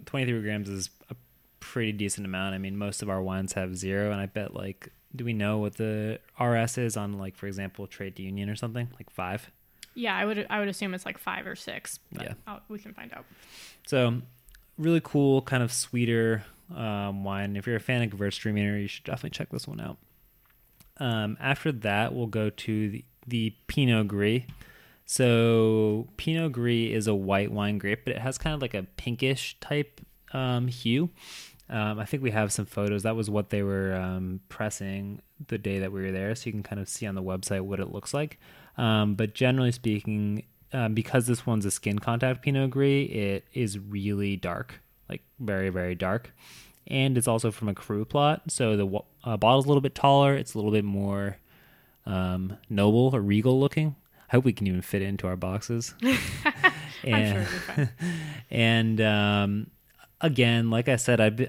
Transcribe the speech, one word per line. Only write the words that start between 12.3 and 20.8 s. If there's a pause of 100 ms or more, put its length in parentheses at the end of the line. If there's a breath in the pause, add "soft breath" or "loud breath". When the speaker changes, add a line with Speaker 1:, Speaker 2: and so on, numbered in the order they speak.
Speaker 2:
I'll,
we
can
find
out. (600 loud breath)
Speaker 1:
So (540)
really
cool,
kind
of
sweeter, (320 loud breath)
um,
wine.
If
you're
a
fan
of
Gewürztraminer,
you
should
definitely
check
this
one
out. (1000)